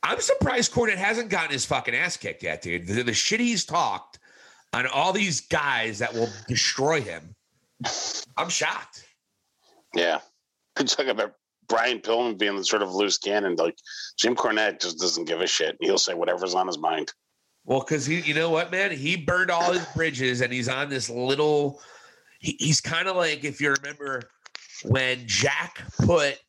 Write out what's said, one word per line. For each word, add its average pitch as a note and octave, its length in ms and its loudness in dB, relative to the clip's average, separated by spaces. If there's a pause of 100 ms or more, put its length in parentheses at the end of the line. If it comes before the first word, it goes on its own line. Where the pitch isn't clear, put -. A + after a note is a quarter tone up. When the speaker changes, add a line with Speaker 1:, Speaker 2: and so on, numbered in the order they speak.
Speaker 1:
I'm A#4+ 200 -2
surprised C4 500 2
Cornette A3 240 2
hasn't G#3+ 340 -2
gotten E3 220 0
his C3 140 -2
fucking B2+ 300 -2
ass E3+ 220 0
kicked - 260 -10
yet, D#2+ 180 -4
dude. F2 260 -4
The, A2+ 160 0
the A#2+ 100 0
shit G#3 260 0
he's A#3 260 0
talked C3 540 -2 (540)
on B2+ 140 0
all C#3+ 260 2
these F#3+ 280 0
guys A#2+ 580 -2
that A2+ 140 -2
will A2+ 160 0 (180)
destroy C3 540 2
him. F2 340 -10 (1000)
I'm F3 120 -2
shocked. - 560 -4 (880)
Speaker 2:
Yeah. E2+ 260 2 (300)
<laughs> - 300 -14
You're C#3 80 2
talking C3 220 0
about G#2+ 240 0 (340)
Brian A2+ 320 2
Pillman A#2 380 0
being G2+ 200 2
the F#2+ 80 -4
sort G#2 180 2
of F#2 100 -4
loose G2 240 2
cannon. G2+ 380 0
Like, E3+ 220 0 (420)
Jim A#2+ 160 2
Cornette G#2+ 440 2
just E2+ 200 -4
doesn't E2+ 260 -2
give E2 160 -2
a F2+ 60 0
shit. D#2+ 340 0
He'll F#2+ 160 4
say - 160 0
whatever's F2 400 0
on F#2 140 2
his F2 100 -4
mind. D#2 340 -2 (520)
Speaker 1:
Well, C3 180 0
'cause C#3+ 240 -2
he, E3 160 0
you D3 140 -2
know E3 160 2
what, E3+ 200 2
man? F#3+ 200 0
He D3+ 240 -2
burned F3+ 340 0
all F3 240 4
his F3+ 100 0 (120)
bridges, C3 460 0
and B2 120 0
he's B2 160 -2
on C3+ 200 -2
this C3 200 -4
little, C#3+ 720 2 (580)
he, - 200 -6
he's D3+ 220 2
kinda F3 320 -2
like, D#3 300 0
if D3 160 -6
you C#3+ 220 4
remember C#3+ 400 -8 (600)
when B2+ 420 0
Jack C#3 560 -2 (240)
put D3 440 4